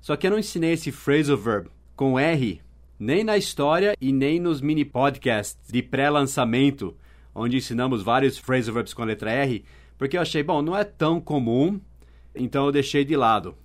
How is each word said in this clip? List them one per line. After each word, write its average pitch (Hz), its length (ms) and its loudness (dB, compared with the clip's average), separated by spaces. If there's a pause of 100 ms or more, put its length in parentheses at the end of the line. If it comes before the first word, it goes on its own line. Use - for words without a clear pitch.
Só 147 140 -4
que 143 100 -6
eu 190 60 2
não 214 80 2
ensinei 165 320 -2
esse 160 200 -2
phrasal 143 460 2
verb 104 320 -2 (260)
com 135 220 2
R, 135 420 0 (380)
nem 147 260 0
na 214 140 2
história 180 640 0
e 135 100 0
nem 139 280 2
nos 170 200 -2
mini 151 240 0
podcasts 127 880 -2
de 120 120 0
pré-lançamento, 135 1120 0 (380)
onde 120 220 -2
ensinamos 123 440 -2
vários 127 380 2
phrasal 123 340 -2
verbs 120 220 -6
com 117 80 -8
a - 20 -4
letra 110 240 -4
R, 123 340 -2 (360)
porque 143 180 -2
eu 175 40 0
achei, 160 200 -2
"Bom, 151 220 0
não 170 120 -2
é 208 80 0
tão 165 380 0
comum", 143 580 0 (540)
então 131 320 -2
eu 143 60 2
deixei 143 340 2
de 151 100 0
lado. 107 500 2